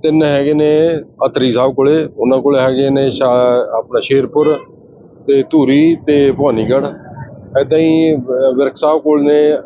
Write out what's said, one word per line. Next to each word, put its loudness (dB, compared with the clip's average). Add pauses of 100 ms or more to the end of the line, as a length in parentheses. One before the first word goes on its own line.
ਤਿੰਨ 0
ਹੈਗੇ 0
ਨੇ 2 (360)
ਅਤਰੀ 0
ਸਾਹਿਬ 0
ਕੋਲੇ, 0
ਉਹਨਾਂ 0
ਕੋਲ 0
ਹੈਗੇ 0
ਨੇ 0
ਸ਼ਾ-, 0
ਆਪਣਾ -4
ਸ਼ੇਰਪੁਰ 0 (680)
ਤੇ 2
ਧੂਰੀ 2 (100)
ਤੇ 2
ਭਵਾਨੀਗੜ੍ਹ। -2 (720)
ਏਦਾਂ 0
ਹੀ, 2
ਅਹ, -4 (360)
ਵਿਰਕ -2
ਸਾਹਿਬ 0
ਕੋਲ 0
ਨੇ 2 (140)